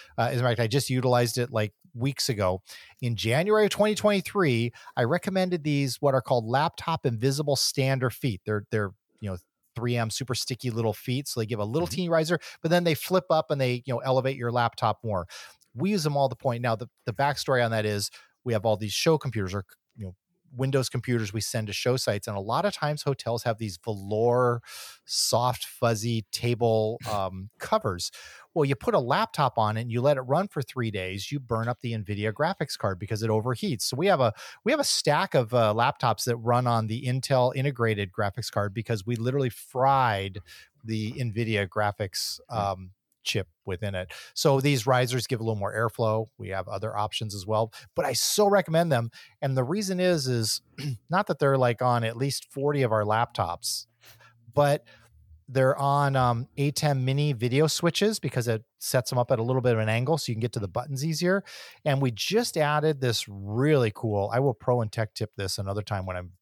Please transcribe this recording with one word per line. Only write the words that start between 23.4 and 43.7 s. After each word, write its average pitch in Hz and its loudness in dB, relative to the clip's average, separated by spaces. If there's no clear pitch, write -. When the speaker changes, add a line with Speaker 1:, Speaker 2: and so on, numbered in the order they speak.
Speaker 1:
have 113 -2
these 101 -6
velour, 117 2
soft, - 0
fuzzy 113 0
table, 113 0
Speaker 2:
<laughs> 113 -4
Speaker 1:
um, 95 -4
covers. 110 -2
Well, 156 2
you 135 0
put 226 -2
a 180 6
laptop 139 0
on 107 2
it 113 -2
and 120 -6
you 120 0
let 139 4
it 131 -4
run 151 0
for 147 -6
three 117 -4
days, 98 -6
you 143 -4
burn 117 -2
up 123 -4
the 117 -6
nvidia 104 -2
graphics 151 -2
card 98 -2
because 107 -4
it 113 0
overheats. 117 -2
So - -4
we 175 2
have 175 6
a, 117 4
we 247 2
have 302 2
a 269 0
stack 160 2
of, 117 2
uh, 113 4
laptops 117 2
that 120 0
run 120 2
on 117 2
the 113 -4
Intel 127 2
integrated 113 0
graphics 104 -4
card 101 -2
because 110 -4
we 120 -2
literally 127 -2
fried 120 0
the 110 -4
nvidia 110 -2
graphics, - -4
Speaker 2:
Hmm. 123 -8
Speaker 1:
um, 95 -4
chip - -4
within 98 -6